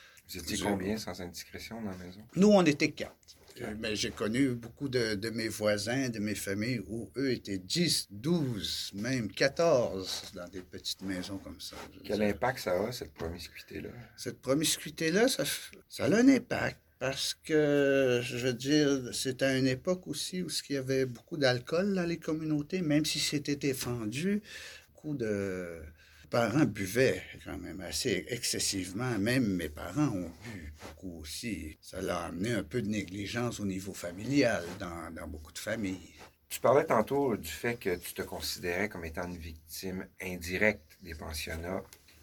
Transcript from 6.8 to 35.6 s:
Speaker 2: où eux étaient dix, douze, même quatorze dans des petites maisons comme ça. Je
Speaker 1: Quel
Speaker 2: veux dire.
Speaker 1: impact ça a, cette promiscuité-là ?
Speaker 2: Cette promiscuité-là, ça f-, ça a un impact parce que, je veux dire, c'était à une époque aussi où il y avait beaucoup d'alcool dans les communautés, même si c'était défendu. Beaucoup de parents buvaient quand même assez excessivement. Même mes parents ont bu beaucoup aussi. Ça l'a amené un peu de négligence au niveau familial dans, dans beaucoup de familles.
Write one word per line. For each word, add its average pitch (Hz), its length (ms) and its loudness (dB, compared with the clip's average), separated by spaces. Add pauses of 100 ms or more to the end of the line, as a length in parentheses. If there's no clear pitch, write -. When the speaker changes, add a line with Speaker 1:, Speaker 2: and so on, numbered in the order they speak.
Speaker 2:
où 110 300 -8
eux 135 140 0
étaient 101 260 -4
dix, 147 520 0
douze, 123 840 -2
même 113 360 -2
quatorze 127 1040 2
dans 87 140 -10
des 92 140 -12
petites - 400 -10
maisons 95 380 -4
comme 82 200 -14
ça. - 160 -12 (180)
Je - 100 -20
Speaker 1:
Quel 104 160 0
Speaker 2:
veux 107 60 4
dire. 101 100 2
Speaker 1:
impact 127 240 -2
ça 92 220 0
a, 120 120 -2
cette - 200 -10
promiscuité-là ? - 760 -10 (260)
Speaker 2:
Cette - 240 -8
promiscuité-là, 160 880 2
ça 262 160 0
f-, - 280 -4 (180)
ça - 160 -2
a 190 100 6
un 247 140 10
impact - 500 4 (180)
parce 135 360 -2
que, 139 920 6
je 123 140 -4
veux 127 160 2
dire, 135 600 4
c'était 135 320 0
à 135 120 4
une 131 100 4
époque 180 400 0
aussi 180 340 -4
où 165 60 -4 (220)
il 143 60 0
y - 20 0
avait 131 280 2
beaucoup 123 300 -8
d'alcool 151 580 2
dans 180 120 2
les 170 120 0
communautés, 156 640 -2
même 151 220 4
si 156 160 0
c'était 143 380 0
défendu. 131 840 -2 (540)
Beaucoup 151 180 -8
de 98 680 -2 (480)
parents 120 340 4
buvaient 101 580 4 (220)
quand 82 140 -8
même 87 240 -10
assez 90 480 -2
excessivement. 95 880 -2
Même 120 260 2
mes 87 220 0
parents 87 400 -2
ont 90 240 -4 (140)
bu 82 360 -12
beaucoup 82 380 -12
aussi. 80 640 -6
Ça - 200 -10
l'a 90 200 0
amené 85 320 -2
un 95 100 0
peu 123 180 -2
de 101 60 -2
négligence 104 720 -4
au 104 60 -2
niveau 95 280 -4
familial 110 680 2 (160)
dans, 85 340 -8
dans 82 140 -10
beaucoup 78 240 -12
de - 80 -14
familles. 98 540 -4 (340)